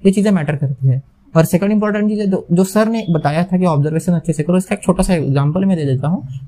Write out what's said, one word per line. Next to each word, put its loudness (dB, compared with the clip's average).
ये 4
चीज़ें 2
matter 0
करती -2
है। -2
और 6
second 0
important 0
चीज़ -2
है, 0
दो, -2
जो 4
sir 0
ने -4
बताया 0
था -2
कि 0
observation 0
अच्छे -2
से -2
करो, 0
इसका -2
एक -10
छोटा 0
सा 0
example 0
मैं 2
दे -4
देता -2
हूँ। -4